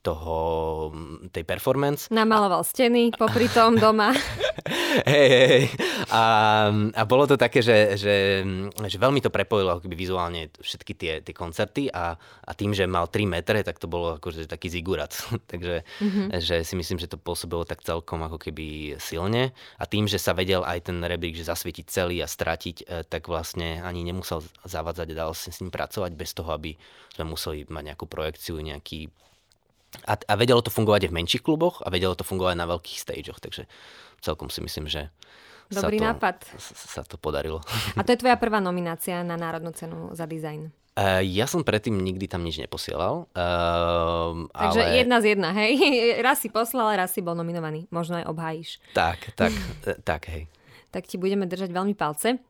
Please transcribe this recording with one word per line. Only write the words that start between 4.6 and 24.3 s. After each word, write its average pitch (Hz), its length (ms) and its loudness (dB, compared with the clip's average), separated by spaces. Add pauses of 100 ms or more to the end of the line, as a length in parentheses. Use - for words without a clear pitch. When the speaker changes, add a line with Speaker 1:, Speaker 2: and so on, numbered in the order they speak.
Speaker 1:
Hej, 143 260 8
hej, 127 200 10
hej. 135 160 8 (460)
A, 113 120 4 (460)
a 104 340 2
bolo 127 220 6
to 139 140 6
také, 120 240 6
že, 107 320 8
že, 98 480 4 (260)
že 98 300 -8
veľmi 131 240 4
to - 80 2
prepojilo 98 420 2
ako 87 100 -4
keby 87 140 -8
vizuálne 87 600 -4
všetky - 360 -10
tie, 82 280 -6
tie - 100 -14
koncerty 101 580 -4
a, 85 300 -4
a - 340 -18
tým, 104 220 -2
že 98 100 2
mal 90 220 0
tri 104 180 -2
metre, 98 380 0
tak 87 160 -6
to - 80 -10
bolo 82 320 -4
akože 82 260 -10
taký 80 240 -12
zigurat. 82 460 -4 (160)
<laughs> - 200 -6
Takže, 87 360 -6 (100)
Speaker 2:
Mhm. 196 400 -2
Speaker 1:
že 85 240 0
si 82 140 -4
myslím, 90 240 -4
že 85 80 -8
to 82 100 -10
pôsobilo 85 460 -6
tak 85 180 -8
celkom 85 400 -6
ako 80 160 -8
keby 76 600 -10
silne. 110 520 -2 (260)
A - 100 -6
tým, 104 180 0
že 98 140 0
sa 92 140 0
vedel 92 280 2
aj 87 300 -4
ten 90 80 -4
rebrík, 85 360 -4
že 82 120 -10
zasvietiť 85 400 -6
celý 87 340 -2
a 73 80 -4
stratiť, - 520 -4
e, - 40 -14 (180)
tak 82 240 -8
vlastne 82 540 -6
ani 90 220 -6
nemusel 87 400 -6 (200)